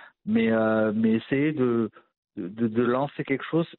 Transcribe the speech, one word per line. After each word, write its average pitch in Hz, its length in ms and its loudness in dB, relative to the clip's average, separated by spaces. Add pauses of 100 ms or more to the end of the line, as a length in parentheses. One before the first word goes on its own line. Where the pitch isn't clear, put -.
(240)
mais, 113 280 2
euh, 110 420 2
mais 113 200 2
essayer 139 360 0
de, 120 400 0 (460)
de, 95 100 -8
de, 110 220 -2
de 110 140 0
lancer 131 420 -2
quelque 135 200 -4
chose 165 220 -2 (120)